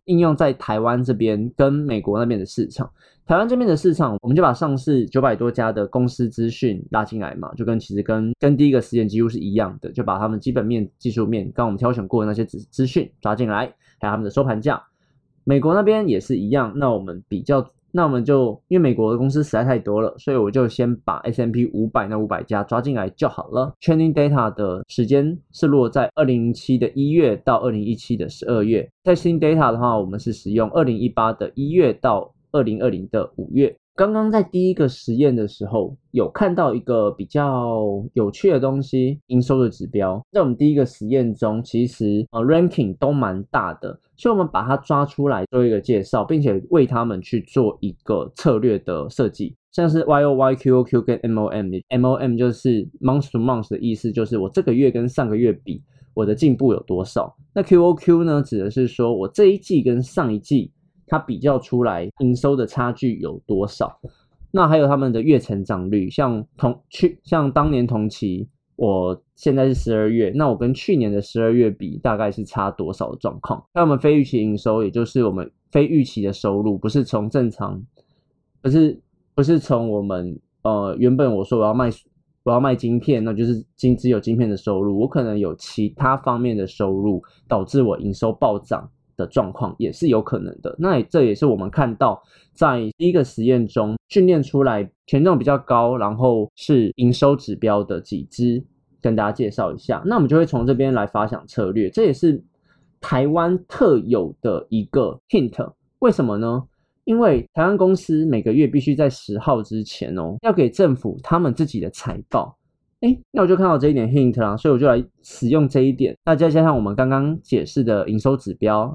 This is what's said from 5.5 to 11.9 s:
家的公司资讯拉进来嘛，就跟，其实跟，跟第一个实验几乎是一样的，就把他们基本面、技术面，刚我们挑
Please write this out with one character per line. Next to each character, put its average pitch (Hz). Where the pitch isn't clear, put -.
家 117
的 104
公 123
司 123
资 113
讯 113
拉 107
进 110
来 82
嘛， 87
就 117
跟， 113
其 -
实 101
跟， 110
跟 143
第 143
一 -
个 131
实 113
验 113
几 107
乎 117
是 113
一 98
样 101
的， -
就 127
把 98
他 107
们 110
基 131
本 123
面、 110
技 123
术 113
面， 104
刚 120
我 110
们 98
挑 123